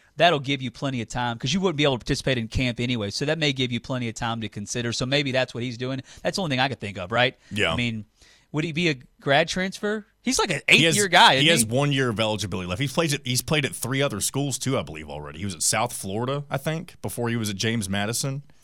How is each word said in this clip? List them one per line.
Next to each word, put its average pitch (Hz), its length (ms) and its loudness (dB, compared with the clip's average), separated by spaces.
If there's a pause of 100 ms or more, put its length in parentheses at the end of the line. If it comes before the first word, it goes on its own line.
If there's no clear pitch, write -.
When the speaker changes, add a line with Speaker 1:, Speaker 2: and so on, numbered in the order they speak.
(160)
Speaker 1:
that'll 160 240 4
give 135 200 -4
you 127 120 -6
plenty 135 280 -6
of 107 80 -6
time 120 300 -4
'cause 131 160 -4
you 190 60 0
wouldn't 180 160 0
be 147 80 2
able 139 100 6
to 117 100 -6
participate 135 320 0
in 113 120 -4
camp 127 320 0
anyway. 120 300 -2
So - 140 -4
that 156 140 0
may 147 140 2
give 127 180 0
you 120 80 -2
plenty 123 300 -4
of 107 80 -8
time 117 240 -4
to 107 80 -6
consider. 117 440 -4
So 127 140 -2
maybe 139 240 0
that's 127 240 0
what 117 80 -6
he's 123 160 -6
doing. 131 240 -6 (220)
That's 180 100 0
the 202 80 -2
only 151 120 0
thing 127 40 0
I 131 100 2
could 127 120 -6
think 101 180 -6
of, 90 140 -6
right? 123 260 2 (140)
Speaker 2:
Yeah. 98 200 2
Speaker 1:
I - 40 0
mean, 113 300 -2 (440)
would 151 140 -2
he 165 80 -4
be 170 160 0
a 147 80 0 (240)
grad 151 280 4
transfer? 208 560 -4 (160)
He's 254 200 0
like 233 100 2
an 143 180 -4
Speaker 2:
He 226 140 8
has, 160 140 4
Speaker 1:
eight-year 202 100 4
guy, 175 300 8
Speaker 2:
he 139 120 6
Speaker 1:
isn't 127 200 4
Speaker 2:
has - 40 -6
Speaker 1:
he? 123 60 2
Speaker 2:
one 143 140 2
year 135 160 2
of 104 100 -2
eligibility 104 500 -2
left. 90 120 -2
He's 135 120 -2
played 165 220 2
at, - 100 -4
he's 123 160 -2
played 147 240 0
at 101 120 -4
three 135 260 -2
other 120 180 -2
schools 135 380 -2
too, 131 180 -2
I 101 60 -2
believe, 78 260 -10
already. 73 300 -10
He 104 60 -6
was 98 100 -4
at 73 80 -6
South 113 300 0
Florida, 123 580 -4
I - 60 -4
think, 160 460 -6
before 117 260 -4
he 117 80 0
was 110 140 -2
at 101 60 -6
James 110 320 -2
Madison. 117 540 -2 (220)